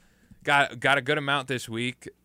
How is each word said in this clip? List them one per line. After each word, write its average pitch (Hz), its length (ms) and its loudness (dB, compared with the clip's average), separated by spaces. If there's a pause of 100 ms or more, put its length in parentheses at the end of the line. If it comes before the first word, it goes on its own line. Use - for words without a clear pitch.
(440)
got, 139 360 2
got 139 200 4
a - 20 0
good 143 160 -2
amount 139 300 -2
this 127 200 -6
week. 120 400 -6 (180)